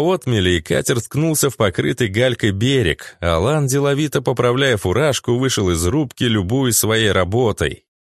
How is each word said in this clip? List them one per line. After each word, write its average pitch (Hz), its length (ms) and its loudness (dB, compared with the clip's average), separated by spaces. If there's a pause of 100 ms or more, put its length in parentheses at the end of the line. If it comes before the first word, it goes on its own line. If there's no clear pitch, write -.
(120)
отмели, 101 440 0
и 82 40 0
катер 120 400 -2
ткнулся 151 500 -2
в - 60 -16
покрытый 117 520 0
галькой 113 420 0
берег. 110 720 -2
Алан, 110 480 0
деловито 139 540 0
поправляя 123 540 0
фуражку, 120 640 0
вышел 123 320 0
из 82 160 0
рубки, 131 380 -2
любуясь 113 520 0
своей 107 360 2
работой. 92 760 0 (220)